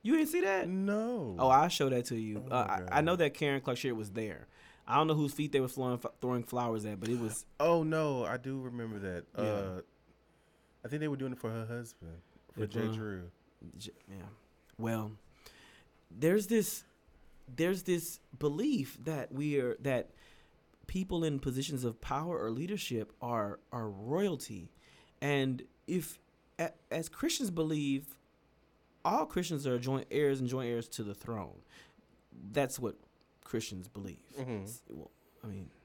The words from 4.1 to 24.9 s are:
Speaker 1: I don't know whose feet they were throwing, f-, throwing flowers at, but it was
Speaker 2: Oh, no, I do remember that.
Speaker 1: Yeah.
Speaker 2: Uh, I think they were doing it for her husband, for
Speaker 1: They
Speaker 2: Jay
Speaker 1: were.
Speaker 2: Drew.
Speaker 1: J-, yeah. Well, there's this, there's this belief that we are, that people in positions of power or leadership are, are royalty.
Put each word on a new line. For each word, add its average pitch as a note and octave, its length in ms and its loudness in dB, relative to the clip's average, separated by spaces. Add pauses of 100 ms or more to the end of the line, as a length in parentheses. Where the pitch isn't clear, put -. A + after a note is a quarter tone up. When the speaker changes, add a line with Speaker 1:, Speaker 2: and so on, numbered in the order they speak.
Speaker 1:
I A#2+ 80 2
don't D3+ 100 8
know D#3+ 80 4
whose D3+ 180 4
feet D3 200 -2
they C#3 80 4
were B2+ 80 2
throwing, B2+ 260 -2 (100)
f-, A#2 160 -4
throwing B2 240 0
flowers A#2 420 -2
at, G#2 140 -6
but A2 80 -6
it A#2+ 120 2
was A2 260 -4 (140)
Speaker 2:
Oh, E3 240 6
no, D3+ 420 2
I A2 120 -2
do C3 220 -6
remember A#2+ 380 -6
that. F2+ 280 -4 (120)
Speaker 1:
Yeah. G2+ 60 0
Speaker 2:
Uh, G2 380 -2 (1000)
I - 40 -8
think D3 140 -2
they D#3 60 0
were D3 80 0
doing C3 180 -4
it B2 40 -8
for A2+ 140 -4
her A2+ 160 -4
husband, A#2 460 -8 (400)
for - 80 -4
Speaker 1:
They G#2 60 0
Speaker 2:
Jay A2 200 0
Speaker 1:
were. A2 60 0
Speaker 2:
Drew. G#2+ 280 -4 (560)
Speaker 1:
J-, G#2+ 140 -12 (180)
yeah. G2 60 -14 (640)
Well, A2 320 0 (1000)
there's E3+ 380 4
this, A3+ 360 2 (720)
there's F#3 280 2
this F3 360 0 (200)
belief D3+ 640 0
that D#3 280 -4
we C#3+ 280 2
are, B2 220 0
that B2+ 280 0 (760)
people F#3 360 0
in D3 160 2
positions C3+ 440 -2
of A#2 180 -2
power D#3+ 420 -2
or A2 60 0
leadership B2+ 640 -2 (100)
are, A2+ 380 0 (120)
are A2+ 180 -4
royalty. A#2 840 -2 (500)